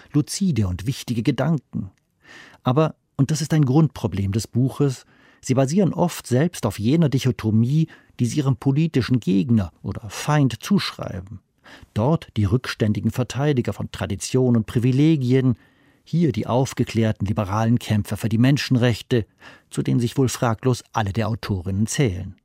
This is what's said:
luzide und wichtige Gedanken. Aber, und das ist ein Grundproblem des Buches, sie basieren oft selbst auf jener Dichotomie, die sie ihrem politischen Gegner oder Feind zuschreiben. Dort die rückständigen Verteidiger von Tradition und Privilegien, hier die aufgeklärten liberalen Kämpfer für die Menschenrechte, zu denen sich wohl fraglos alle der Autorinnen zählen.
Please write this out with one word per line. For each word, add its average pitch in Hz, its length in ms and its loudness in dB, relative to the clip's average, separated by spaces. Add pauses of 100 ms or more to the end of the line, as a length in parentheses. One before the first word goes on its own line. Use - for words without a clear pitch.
(120)
luzide 147 560 0
und 90 200 -6
wichtige 123 340 -4
Gedanken. 131 680 -2 (720)
Aber, 151 320 0 (200)
und 147 140 2
das 160 120 -2
ist 160 120 -4
ein 151 120 4
Grundproblem 104 680 0
des 107 160 -2
Buches, 131 580 -2 (360)
sie 123 140 -2
basieren 147 380 2
oft - 320 -2
selbst 135 400 0
auf 101 140 -4
jener 139 300 2
Dichotomie, 123 800 2 (320)
die 123 80 0
sie 113 100 -6
ihrem 135 180 0
politischen 135 640 0
Gegner 120 640 0
oder - 280 -10
Feind 147 540 0
zuschreiben. - 800 -4 (520)
Dort 139 440 0
die 107 80 2
rückständigen 107 640 0
Verteidiger 127 640 -2
von - 180 -10
Tradition 120 640 0
und 110 120 0
Privilegien, 131 880 2 (480)
hier 160 260 2
die - 160 -4
aufgeklärten 113 800 0
liberalen 110 500 0
Kämpfer 107 380 -2
für 107 140 -4
die 110 80 0
Menschenrechte, 123 880 2 (440)
zu - 140 -6
denen 131 160 0
sich 120 180 -2
wohl 131 120 4
fraglos 120 520 -2 (120)
alle 104 180 -2
der 107 160 -2
Autorinnen 98 600 -2
zählen. 98 580 -2